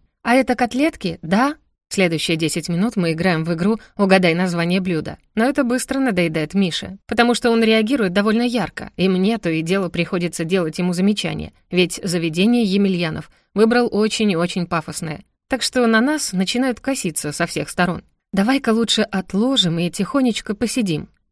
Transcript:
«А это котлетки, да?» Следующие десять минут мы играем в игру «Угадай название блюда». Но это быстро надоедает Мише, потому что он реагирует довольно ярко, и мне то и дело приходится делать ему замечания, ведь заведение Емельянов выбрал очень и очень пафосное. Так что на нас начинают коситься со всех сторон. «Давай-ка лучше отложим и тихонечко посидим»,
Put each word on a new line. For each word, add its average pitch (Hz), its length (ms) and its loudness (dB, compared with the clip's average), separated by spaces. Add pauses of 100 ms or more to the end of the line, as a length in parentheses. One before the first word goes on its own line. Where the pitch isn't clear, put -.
(220)
«А 233 120 2
это 254 200 2
котлетки, 247 680 -2
да?» 233 340 2 (380)
Следующие 165 420 0
десять 160 320 -2
минут 180 280 -2
мы 170 160 0
играем 165 320 0
в 170 100 -2
игру 202 240 0 (180)
«Угадай 190 380 4
название 175 460 0
блюда». 180 380 -4 (180)
Но 220 80 2
это 285 180 2
быстро 254 380 -2
надоедает 170 540 0
Мише, 190 520 -2
потому 240 280 2
что 233 180 0
он 226 100 4
реагирует 220 500 2
довольно 214 300 2
ярко, 233 540 -4
и 185 120 2
мне 190 300 2
то 170 100 -4
и 160 140 0
дело 180 260 0
приходится 170 560 -4
делать 165 340 -2
ему 180 140 0
замечания, 180 600 -2 (180)
ведь 180 320 0
заведение 180 640 0
Емельянов 185 640 0 (240)
выбрал 233 380 4
очень 214 400 0
и 165 40 0
очень 175 300 -2
пафосное. 156 560 -8 (260)
Так 262 140 -4
что 247 240 2
на 220 140 4
нас 294 320 0
начинают 233 480 -2
коситься 180 500 -4
со 170 160 -2
всех - 220 -6
сторон. 175 340 -2 (300)
«Давай-ка 240 380 2
лучше 220 320 2
отложим 190 760 0
и 175 100 0
тихонечко 220 680 -2
посидим», 208 520 -2 (240)